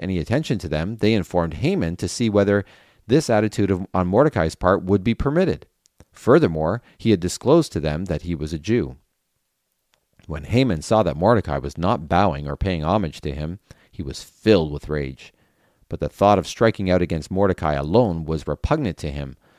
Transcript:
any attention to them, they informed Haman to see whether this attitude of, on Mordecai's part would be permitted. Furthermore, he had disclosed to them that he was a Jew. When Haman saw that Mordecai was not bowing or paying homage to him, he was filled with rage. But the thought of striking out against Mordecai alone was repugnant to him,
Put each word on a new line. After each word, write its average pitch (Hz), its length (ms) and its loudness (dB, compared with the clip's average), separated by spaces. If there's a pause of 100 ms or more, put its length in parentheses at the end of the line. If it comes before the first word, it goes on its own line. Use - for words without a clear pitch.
any 92 160 -4
attention 123 400 -2
to 82 100 -8
them, 80 280 -4
they 107 160 2
informed 87 420 0
Haman 104 420 -2
to 92 120 -6
see 117 200 -2
whether 101 360 4 (420)
this 135 240 2
attitude 107 400 2
of, 95 240 -2
on 92 140 0
Mordecai's 98 480 2
part 92 260 2
would 92 220 0
be 113 100 0
permitted. 143 520 -2 (440)
Furthermore, 104 720 2 (160)
he 113 120 0
had 95 100 4
disclosed 131 520 2
to 82 80 -4
them 78 260 -2
that 78 160 -4
he 85 120 -6
was 76 180 -6
a 82 60 -6
Jew. 80 380 -2 (1300)
When 76 180 -10
Haman 110 380 0
saw 110 220 2
that 73 120 -2
Mordecai 90 420 2
was 69 200 -8
not 87 300 -2
bowing 82 400 0
or 71 80 -6
paying 90 260 -2
homage 85 380 -2
to 73 120 -6
him, 78 280 -8 (280)
he - 140 -14
was 67 220 -12
filled 87 480 2
with 73 160 -10
rage. 69 440 -8 (560)
But 85 120 -8
the 73 80 -2
thought 101 320 4
of 80 80 -8
striking 104 420 0
out 90 120 4
against 82 280 -4
Mordecai 92 440 0
alone 82 500 0
was 78 240 -6
repugnant 113 480 -2
to 76 160 -8
him, 69 240 -10 (220)